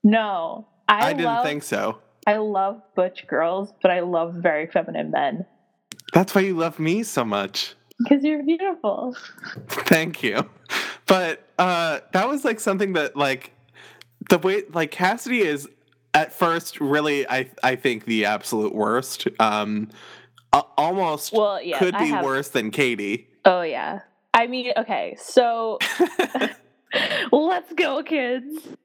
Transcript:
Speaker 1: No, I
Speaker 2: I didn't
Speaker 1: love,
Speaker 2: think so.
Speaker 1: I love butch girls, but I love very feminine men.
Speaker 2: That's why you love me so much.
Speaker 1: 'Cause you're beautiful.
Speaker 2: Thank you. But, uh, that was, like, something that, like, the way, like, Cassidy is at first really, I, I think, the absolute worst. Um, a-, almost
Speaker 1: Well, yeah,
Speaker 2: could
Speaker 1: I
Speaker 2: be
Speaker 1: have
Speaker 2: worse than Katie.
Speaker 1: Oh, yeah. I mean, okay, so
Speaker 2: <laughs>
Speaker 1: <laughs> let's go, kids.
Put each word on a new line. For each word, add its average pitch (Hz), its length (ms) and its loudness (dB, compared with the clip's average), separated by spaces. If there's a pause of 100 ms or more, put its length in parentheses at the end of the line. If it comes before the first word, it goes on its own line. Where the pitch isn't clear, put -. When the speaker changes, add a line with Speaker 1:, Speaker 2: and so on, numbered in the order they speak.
Speaker 1:
No, 208 640 2 (220)
I 208 200 6
Speaker 2:
I 160 40 0
didn't 170 120 0
Speaker 1:
love, 233 200 2
Speaker 2:
think 147 180 -2
so. 107 360 -2 (280)
Speaker 1:
I 208 100 4
love 208 440 -2 (140)
butch 185 300 0
girls, 170 560 0
but 185 80 6
I 180 120 2
love 170 340 -2
very 165 320 0
feminine 160 440 -4
men. 143 340 -2 (680)
Speaker 2:
That's 190 220 4
why 190 60 6
you 190 140 0
love 165 220 -2
me 170 260 0
so 135 200 -2
much. 101 520 -4 (340)
Speaker 1:
'Cause 277 140 6
you're 302 200 0
beautiful. 311 720 -2 (540)
Speaker 2:
Thank 160 540 -4
you. 113 260 -2 (560)
But, 180 360 0 (160)
uh, 170 420 0 (120)
that 190 160 0
was, 277 160 -4
like, 226 160 -2
something 196 340 -2
that, 151 220 -2
like, 135 360 -2 (800)
the 180 100 8
way, 190 240 0 (100)
like, 160 180 0
Cassidy 226 500 0
is 147 280 -2 (440)
at 156 200 4
first 170 480 0
really, 147 480 2
I, 127 200 -2 (140)
I 127 120 2
think, 120 300 -2
the 110 200 2
absolute 107 480 -2
worst. 107 540 -2 (120)
Um, 107 500 0 (640)
a-, 143 100 4 (140)
almost 165 560 -2
Speaker 1:
Well, 202 280 2
yeah, 160 160 -4
Speaker 2:
could 180 180 2
Speaker 1:
I - 80 -2
Speaker 2:
be - 60 2
Speaker 1:
have 185 160 0
Speaker 2:
worse 135 240 -2
than 110 220 2
Katie. 113 560 -2 (180)
Speaker 1:
Oh, 180 160 6
yeah. 131 380 -4 (340)
I 233 140 4
mean, 247 300 -4
okay, 190 420 -4
so 233 580 2 (220)
Speaker 2:
<laughs> - 600 -2 (240)
Speaker 1:
<laughs> - 480 -2
let's 349 420 2
go, 302 300 -2
kids. 269 640 -4 (180)